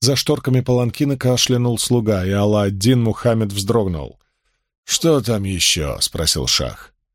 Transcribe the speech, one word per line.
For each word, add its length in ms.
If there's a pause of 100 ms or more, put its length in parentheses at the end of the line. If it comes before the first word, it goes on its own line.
за 160
шторками 440
паланкина 580
кашлянул 600
слуга, 460
и 60
Алладдин 720
Мухаммед 500
вздрогнул. 680 (680)
"Что 360
там 240
еще?" 560
спросил 460
шах. 480 (200)